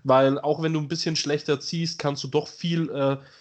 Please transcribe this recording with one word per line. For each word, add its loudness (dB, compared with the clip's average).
Weil 6
auch -2
wenn 0
du 0
ein -6
bisschen -2
schlechter -2
ziehst, -6
kannst -2
du -8
doch 0
viel, -2
äh, 0